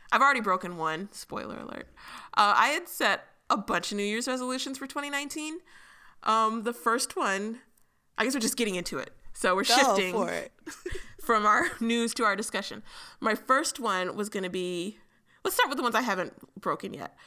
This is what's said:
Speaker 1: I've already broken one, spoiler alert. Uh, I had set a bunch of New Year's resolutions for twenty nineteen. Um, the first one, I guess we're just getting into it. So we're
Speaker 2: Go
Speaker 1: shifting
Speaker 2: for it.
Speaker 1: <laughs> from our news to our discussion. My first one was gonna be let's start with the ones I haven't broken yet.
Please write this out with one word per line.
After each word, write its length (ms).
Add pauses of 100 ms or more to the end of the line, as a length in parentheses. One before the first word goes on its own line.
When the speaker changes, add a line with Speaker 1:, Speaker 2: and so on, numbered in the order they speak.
(140)
Speaker 1:
I've 80
already 180
broken 380
one, 340
spoiler 480
alert. 280 (500)
Uh, 180
I 140
had 180
set 380 (240)
a 80
bunch 340
of 60
New 60
Year's 260
resolutions 480
for 100
twenty 220
nineteen. 500 (640)
Um, 400
the 100
first 440
one, 420 (580)
I 60
guess 100
we're 60
just 160
getting 200
into 220
it. 140 (220)
So 220
we're 80
Speaker 2:
Go 120
Speaker 1:
shifting 380
Speaker 2:
for 160
it. 280
Speaker 1:
<laughs> 680
from 220
our 220 (120)
news 340
to 100
our 120
discussion. 480 (360)
My 140
first 460
one 360
was 140
gonna 200
be 500 (440)
let's 120
start 140
with 80
the 60
ones 120
I 60
haven't 320 (260)
broken 340
yet. 220 (120)